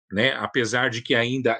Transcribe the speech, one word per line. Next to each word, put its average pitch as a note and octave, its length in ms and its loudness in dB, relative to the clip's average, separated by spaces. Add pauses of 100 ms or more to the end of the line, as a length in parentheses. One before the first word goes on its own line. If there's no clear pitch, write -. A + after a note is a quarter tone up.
(120)
né, A#2+ 220 2
apesar B2 560 0
de A#2 120 -4
que B2+ 140 0
ainda A#2 440 2